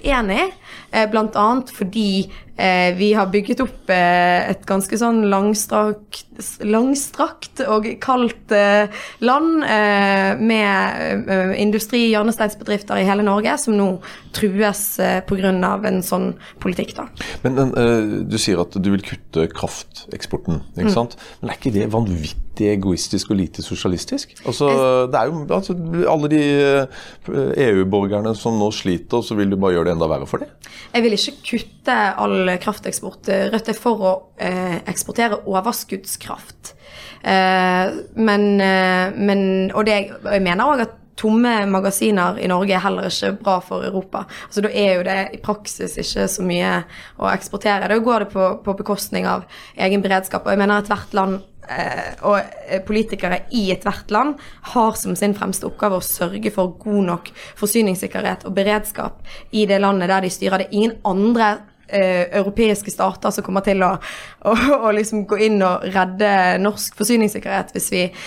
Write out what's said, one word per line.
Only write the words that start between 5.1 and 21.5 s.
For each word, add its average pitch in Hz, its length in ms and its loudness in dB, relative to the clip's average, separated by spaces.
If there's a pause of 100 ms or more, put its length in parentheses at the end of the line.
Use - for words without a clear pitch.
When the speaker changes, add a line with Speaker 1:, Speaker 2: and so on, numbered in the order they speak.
Speaker 1:
langstrakt, 208 920 0 (380)
langstrakt 269 1080 -2
og 214 180 2 (140)
kaldt, 247 520 0
eh, 208 360 6 (340)
land, 302 420 4
eh, 202 720 4
med, 202 920 0
eh, 190 320 2
industri, 220 500 2
hjørnesteinsbedrifter 208 880 0
i 190 80 2
hele 202 180 2
Norge 208 360 2
som 226 160 0
nå 202 120 2 (460)
trues, 202 680 0
eh, 185 220 2
på 190 180 -2
grunn 185 240 2
av 196 220 -2
en 190 160 0
sånn 185 320 -2 (260)
politikk - 360 -4
da. - 120 -10 (360)
Speaker 2:
Men, 131 120 0
men, 131 220 4
eh, 110 460 2
du 101 140 -2
sier 101 240 2
at 87 100 -2
du 98 200 0
vil 98 100 2
kutte - 480 -2
krafteksporten, - 1120 -6 (140)
ikke 185 140 0
Speaker 1:
Mm. 196 40 4
Speaker 2:
sant? 120 220 0 (260)
Men 117 100 -8